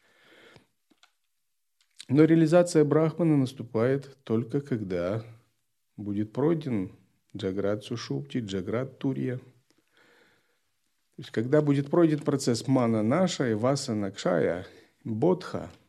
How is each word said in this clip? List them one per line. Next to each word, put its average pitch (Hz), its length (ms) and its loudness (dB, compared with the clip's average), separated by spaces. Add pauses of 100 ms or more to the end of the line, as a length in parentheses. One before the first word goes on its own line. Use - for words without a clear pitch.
(2000)
Но 143 160 6
реализация 165 600 4
брахмана 156 520 2
наступает 127 880 -2
только 113 380 -2
когда 98 600 -4 (760)
будет 104 340 -6
пройден 135 600 -2 (440)
джаграт 98 480 -4
сушупти, 139 540 -8
джаграт 107 600 -6
турья. 131 380 -4
То - 1900 -20
есть - 80 -16
когда 127 300 2
будет 143 300 0
пройден 160 300 4
процесс 135 460 -2
мана 117 360 2
наша 151 480 0
и 110 40 0
васана 107 580 -2
кшая, 92 540 -2 (380)
бодха, 113 640 -2 (180)